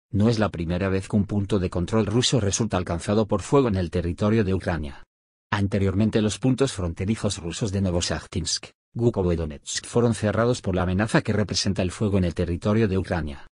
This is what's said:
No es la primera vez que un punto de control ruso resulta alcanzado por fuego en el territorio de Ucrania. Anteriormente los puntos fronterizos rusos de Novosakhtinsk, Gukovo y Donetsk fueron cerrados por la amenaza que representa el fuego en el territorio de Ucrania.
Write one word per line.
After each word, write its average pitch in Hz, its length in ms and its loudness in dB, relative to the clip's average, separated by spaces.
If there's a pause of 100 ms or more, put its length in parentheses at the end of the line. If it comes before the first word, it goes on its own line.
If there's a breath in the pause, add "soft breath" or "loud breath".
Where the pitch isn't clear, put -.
(100)
No 104 180 4
es 113 100 2
la 101 120 2
primera 87 400 -2
vez 95 180 0
que - 80 0
un 98 80 4
punto 101 340 0
de 90 120 0
control 101 340 0
ruso 117 340 2
resulta 104 380 0
alcanzado 92 500 0
por 101 140 0
fuego 139 280 4
en 98 80 2
el 90 140 0
territorio 104 540 2
de 92 80 0
Ucrania. 80 520 -4 (460)
Anteriormente 101 680 2
los 107 180 0
puntos 131 340 2
fronterizos 95 680 -2
rusos 87 340 -4
de 98 80 0
Novosakhtinsk, 87 840 -2 (260)
Gukovo 107 400 0
y 82 40 0
Donetsk 78 500 -8
fueron 120 280 2
cerrados 110 460 0
por 92 140 -2
la 90 80 0
amenaza 92 400 0
que 107 100 -2
representa 101 480 -2
el 92 100 -2
fuego 101 280 0
en 90 60 2
el 85 100 -2
territorio 101 540 0
de 95 100 0
Ucrania. 80 580 -4